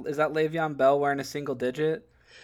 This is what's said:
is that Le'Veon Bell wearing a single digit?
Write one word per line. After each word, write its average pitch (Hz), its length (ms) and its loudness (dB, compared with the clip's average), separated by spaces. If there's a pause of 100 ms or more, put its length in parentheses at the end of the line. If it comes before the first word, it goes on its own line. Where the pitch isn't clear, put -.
is 147 120 -6
that 151 140 0
Le'Veon 156 460 -2
Bell 139 240 6
wearing 139 180 0
a 135 60 -6
single 143 300 -6
digit? 139 520 -2 (360)